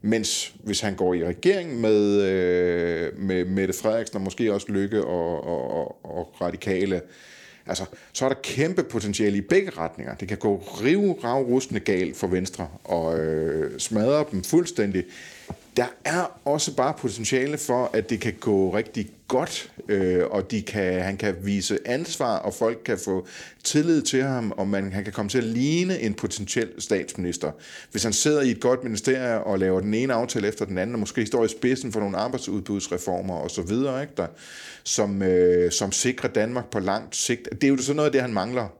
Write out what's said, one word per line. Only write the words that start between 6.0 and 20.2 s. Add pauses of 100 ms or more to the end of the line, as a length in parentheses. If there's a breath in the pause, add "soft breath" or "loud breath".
og
Radikale, (680 loud breath)
altså, (280 loud breath)
så
er
der
kæmpe
potentiale
i
begge
retninger.
Det
kan
gå (280)
rivravruskende
galt
for
Venstre (160)
og,
øh,
smadre
dem
fuldstændig. (720 loud breath)
Der (180)
er
også
bare
potentiale
for,
at
det
kan
gå
rigtig (180)
godt, (160)
øh,